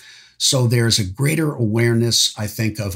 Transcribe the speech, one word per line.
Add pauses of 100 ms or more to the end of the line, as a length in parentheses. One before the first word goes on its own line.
(380)
So
there's
a
greater
awareness,
I
think,
of